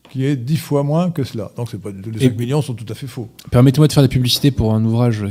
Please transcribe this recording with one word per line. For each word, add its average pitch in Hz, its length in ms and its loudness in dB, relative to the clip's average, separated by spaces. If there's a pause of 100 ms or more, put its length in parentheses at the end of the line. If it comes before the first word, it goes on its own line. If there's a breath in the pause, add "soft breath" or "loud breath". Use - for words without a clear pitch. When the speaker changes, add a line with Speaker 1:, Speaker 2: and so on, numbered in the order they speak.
Speaker 1:
qui 131 140 -4
est 143 140 0
dix 127 180 -2
fois 143 280 -2
moins 165 280 0
que 139 140 -4
cela. 107 320 -10
Donc 117 120 -8
c'est 95 120 -12
pas 101 100 -12
du 95 100 -16
tout, 110 100 -12
les 110 120 -2
Speaker 2:
Et 127 60 4
Speaker 1:
cinq 107 80 0
millions 127 240 -2
sont 120 140 -8
tout 101 120 -14
à 110 60 -12
fait 139 140 -12
faux. 120 200 -12 (240)
Speaker 2:
Permettez-moi 135 360 6
de - 60 -2
faire 143 100 6
la 127 40 6
publicité 127 440 0
pour 110 220 0
un 110 120 2
ouvrage 113 460 0